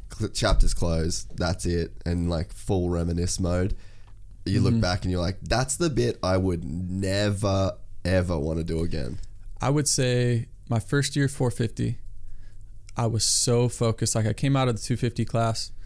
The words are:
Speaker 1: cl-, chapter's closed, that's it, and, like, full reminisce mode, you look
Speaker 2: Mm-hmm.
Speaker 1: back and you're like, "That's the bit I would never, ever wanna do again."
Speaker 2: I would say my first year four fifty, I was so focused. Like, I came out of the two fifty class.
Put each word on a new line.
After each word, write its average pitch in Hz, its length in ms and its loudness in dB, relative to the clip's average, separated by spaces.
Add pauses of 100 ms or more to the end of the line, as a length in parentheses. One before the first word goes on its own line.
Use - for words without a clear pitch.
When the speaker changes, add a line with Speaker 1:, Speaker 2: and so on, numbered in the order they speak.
(160)
Speaker 1:
cl-, 107 140 -2
chapter's - 440 6
closed, 82 640 0
that's 90 300 -2
it, 85 260 0 (140)
and, 87 240 0
like, 82 220 -2
full 90 380 0
reminisce 87 500 0
mode, 90 340 2 (720)
you 98 160 2
look 120 120 4
Speaker 2:
Mm-hmm. 113 80 4
Speaker 1:
back 90 220 0
and 92 100 -2
you're 90 80 0
like, 90 220 -2
"That's 127 340 0
the 170 140 0
bit 120 320 0
I 92 140 2
would 92 280 0
never, 95 1080 0 (320)
ever 90 340 2
wanna 80 260 0
do 82 160 -2
again." 78 380 -2 (420)
Speaker 2:
I 135 100 2
would 143 180 2
say 123 600 2 (200)
my 113 120 2
first - 360 0
year 139 120 4
four 127 240 0
fifty, - 460 -2 (1000)
I 120 100 2
was 110 180 0
so 120 440 4
focused. 113 480 0
Like, 110 100 2
I 113 60 2
came 139 240 2
out 131 120 4
of 117 80 2
the 104 60 -6
two 120 140 -2
fifty 117 280 0
class. 113 460 0 (160)